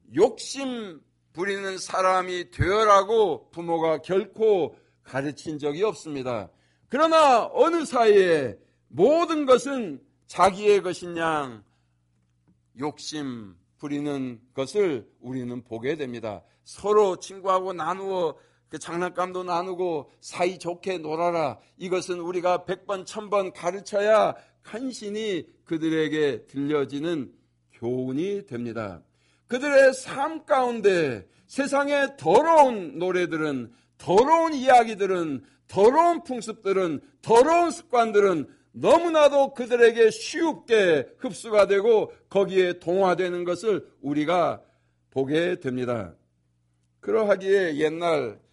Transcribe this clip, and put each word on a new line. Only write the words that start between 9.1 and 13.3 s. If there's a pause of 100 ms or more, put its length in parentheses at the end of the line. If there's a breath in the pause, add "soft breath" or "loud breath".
것은 (240)
자기의
것인
양 (1120)
욕심 (240)